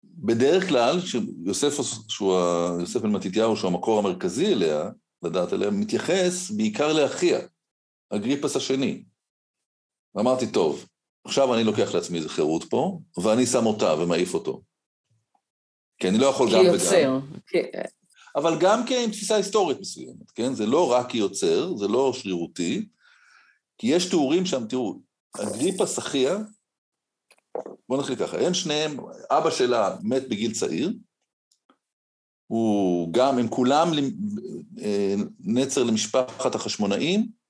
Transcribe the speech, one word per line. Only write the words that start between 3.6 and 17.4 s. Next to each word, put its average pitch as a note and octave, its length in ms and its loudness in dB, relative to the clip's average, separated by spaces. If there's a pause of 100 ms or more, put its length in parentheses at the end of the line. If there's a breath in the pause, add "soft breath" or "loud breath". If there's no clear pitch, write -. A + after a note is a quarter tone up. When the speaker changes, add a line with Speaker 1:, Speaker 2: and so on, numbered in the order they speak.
Speaker 1:
המקור G#2+ 280 2
המרכזי G2 480 0
אליה, F2 440 0 (320)
לדעת F2 300 -2
עליה, G2 180 0
מתייחס D#3 800 -2
בעיקר A2 420 0
לאחיה, D3+ 460 2 (720)
אגריפס C3+ 460 -2
השני. C3+ 480 -2 (1080)
ואמרתי, A#2 380 0
"טוב, E2 340 0 (380)
עכשיו C3 300 2
אני A2+ 100 2
לוקח G#2+ 300 0
לעצמי F2 240 -2
איזה D#2 100 -4
חירות D#2+ 360 0
פה, E3 360 -2 (220)
ואני A2+ 240 4
שם A#2+ 200 2
אותה G#2+ 280 2
ומעיף F2 400 0
אותו." - 280 -4 (1400)
כי F2+ 100 0
אני G#2 100 2
לא C3+ 80 4
יכול C3 260 2
גם F#3 80 6
וגם. F3+ 100 8
Speaker 2:
כיוצר. E3+ 480 2 (280)